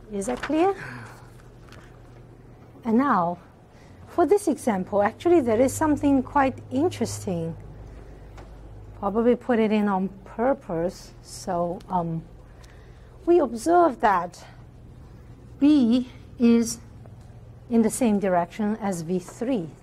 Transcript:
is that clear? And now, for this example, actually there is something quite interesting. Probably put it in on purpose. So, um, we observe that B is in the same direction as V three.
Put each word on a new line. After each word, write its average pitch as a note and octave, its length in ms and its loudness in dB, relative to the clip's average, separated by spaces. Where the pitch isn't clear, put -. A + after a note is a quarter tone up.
is G3 140 -6
that B3 160 -6
clear? E4+ 320 0
And A3+ 140 2
now, F#3+ 400 0
for E4+ 180 2
this G4+ 220 2
example, G3+ 540 0
actually E4 380 2
there A#3 200 2
is C4 120 4
something C#4+ 500 2
quite C4+ 360 0
interesting. G3 840 -4
Probably A3+ 380 2
put A#3+ 220 0
it A3 140 2
in G#3 160 2
on F#3+ 200 0
purpose. G3 880 -4
So, F3 580 -6
um, E3+ 320 -4
we F4 140 6
observe C#4+ 600 2
that F3+ 420 0
B B3+ 500 4
is A#3 400 2
in A#3 140 4
the G#3+ 80 2
same G#3 280 0
direction F#3+ 640 0
as F#3+ 220 -4
V F3 160 -2
three. G#3 500 -4